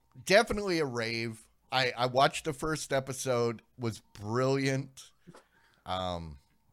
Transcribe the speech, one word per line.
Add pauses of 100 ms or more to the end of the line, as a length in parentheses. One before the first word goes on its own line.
(260)
definitely
a
rave. (300)
I,
I
watched
the
first
episode, (180)
was (200)
brilliant. (840)
Um, (360)